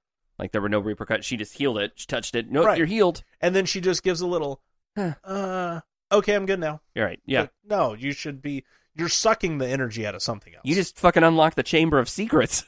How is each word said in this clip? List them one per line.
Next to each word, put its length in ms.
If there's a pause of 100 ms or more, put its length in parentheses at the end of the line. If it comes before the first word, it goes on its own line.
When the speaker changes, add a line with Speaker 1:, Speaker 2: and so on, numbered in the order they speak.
(380)
Speaker 1:
Like, 140
there 100
were 80
no 100
repercussions. 460
She 100
just 220
healed 200
it. 160
She 120
touched 280
it. 160
Nope, 160
Speaker 2:
Right. 120
Speaker 1:
you're 100
healed. 340 (180)
Speaker 2:
And 140
then 120
she 140
just 220
gives 200
a 40
little, 360 (340)
Speaker 1:
Huh. 260
Speaker 2:
uh, 580 (300)
"Okay, 240
I'm 120
good 120
now." 220 (140)
Speaker 1:
You're 120
right. 200
Yeah. 160
Speaker 2:
Like, 100 (100)
no, 320
you 180
should 300
be, 220 (320)
you're 140
sucking 480
the 100
energy 380
out 100
of 60
something 320
else. 100
Speaker 1:
You 100
just 240
fucking 240
unlock 320
the 80
Chamber 380
of 80
Secrets. 600